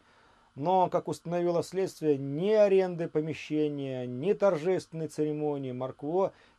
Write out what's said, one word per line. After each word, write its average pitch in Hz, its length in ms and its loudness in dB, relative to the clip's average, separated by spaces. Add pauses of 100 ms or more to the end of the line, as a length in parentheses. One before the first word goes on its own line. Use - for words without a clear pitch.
(560)
Но, 175 320 2
как 170 180 -2
установило 175 560 -2
следствие, 160 560 -2
ни 143 320 -2
аренды 190 560 4
помещения, 147 1000 -2
ни 131 260 -2
торжественной 170 760 0
церемонии 151 640 -4
Маркво 143 600 -2 (260)